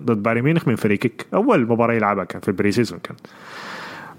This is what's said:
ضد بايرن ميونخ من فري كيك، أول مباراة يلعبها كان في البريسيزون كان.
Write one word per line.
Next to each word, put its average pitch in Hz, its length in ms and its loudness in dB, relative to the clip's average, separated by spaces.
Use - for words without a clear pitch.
ضد 113 180 0
بايرن 117 200 2
ميونخ 156 260 2
من 117 80 4
فري 104 200 2
كيك، - 380 -4
أول 190 320 4
مباراة 117 280 2
يلعبها 101 300 2
كان 90 160 -12
في - 80 -6
البريسيزون 98 500 0
كان. - 180 -14